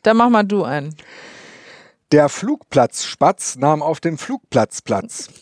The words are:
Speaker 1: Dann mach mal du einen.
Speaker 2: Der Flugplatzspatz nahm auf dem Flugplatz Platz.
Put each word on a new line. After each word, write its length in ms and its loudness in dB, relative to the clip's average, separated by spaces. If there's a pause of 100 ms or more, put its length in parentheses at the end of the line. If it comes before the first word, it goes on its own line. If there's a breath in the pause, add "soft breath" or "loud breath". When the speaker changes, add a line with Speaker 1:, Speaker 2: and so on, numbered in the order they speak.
Speaker 1:
Dann 160 4
mach 120 4
mal 140 4
du 200 -2
einen. 320 -6 (1160 loud breath)
Speaker 2:
Der 180 6
Flugplatzspatz 1300 -2
nahm 260 0
auf 160 -4
dem 180 -4
Flugplatz 640 -4
Platz. 480 -8 (120)